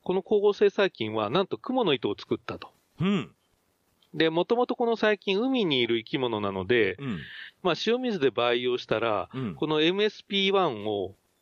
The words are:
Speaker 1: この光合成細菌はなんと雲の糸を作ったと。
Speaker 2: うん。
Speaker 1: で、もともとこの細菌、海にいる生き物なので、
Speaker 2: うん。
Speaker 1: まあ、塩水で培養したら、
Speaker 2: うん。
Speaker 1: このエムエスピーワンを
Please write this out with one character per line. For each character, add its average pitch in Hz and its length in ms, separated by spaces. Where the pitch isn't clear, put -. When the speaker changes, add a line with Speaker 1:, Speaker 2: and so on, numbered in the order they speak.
Speaker 1:
こ 180 100
の 190 80
光 - 200
合 104 120
成 202 160
細 190 200
菌 110 240
は 107 160
な 180 140
ん - 40
と - 100
雲 254 260
の 156 100
糸 117 160
を 101 80
作 - 180
っ - 20
た 92 220
と。 - 120
Speaker 2:
う 160 60
ん。 170 260
Speaker 1:
で、 160 160
も 170 160
と 240 100
も 247 120
と 247 80
こ 240 100
の 226 100
細 214 220
菌、 196 220
海 254 260
に 143 140
い 120 80
る 117 120
生 110 100
き 156 80
物 117 240
な 101 100
の 95 140
で、 104 300
Speaker 2:
う 139 100
ん。 101 140
Speaker 1:
ま 180 80
あ、 156 40
塩 240 160
水 220 180
で 131 120
培 120 320
養 123 140
し - 80
た 110 140
ら、 107 340
Speaker 2:
う 131 60
ん。 101 160
Speaker 1:
こ 156 120
の 151 140
エ 165 100
ム 202 120
エ 214 60
ス - 160
ピ 196 260
ー - 20
ワ 190 120
ン 107 200
を 101 300